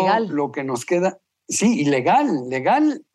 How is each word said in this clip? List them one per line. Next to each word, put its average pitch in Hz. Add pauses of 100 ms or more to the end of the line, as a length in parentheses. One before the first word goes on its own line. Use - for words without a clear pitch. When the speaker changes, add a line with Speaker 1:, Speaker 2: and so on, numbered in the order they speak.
Speaker 1:
Legal. 208
Speaker 2:
lo 143
que 135
nos 123
queda, 180 (260)
sí, 214
y -
legal, 143
legal 214 (100)